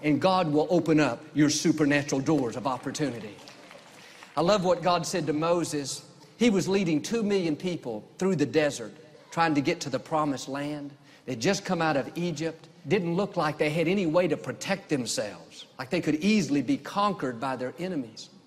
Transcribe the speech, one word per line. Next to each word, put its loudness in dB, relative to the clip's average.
and 2
God 4
will 4
open 4
up 2
your 6
supernatural 2
doors 2
of -4
opportunity. -4
I 0
love 4
what 2
God 2
said -2
to -2
Moses. -2
He 4
was 2
leading 2
two -2
million 0
people -6
through 2
the 2
desert, 0
trying 2
to 4
get 0
to -8
the -2
promised -2
land. -8
They'd -6
just 0
come -2
out 2
of -2
Egypt. -6
Didn't 0
look -2
like 0
they 0
had 0
any 2
way 4
to 0
protect -6
themselves, -6
like -10
they 0
could 0
easily 4
be 0
conquered -2
by -4
their -6
enemies. -8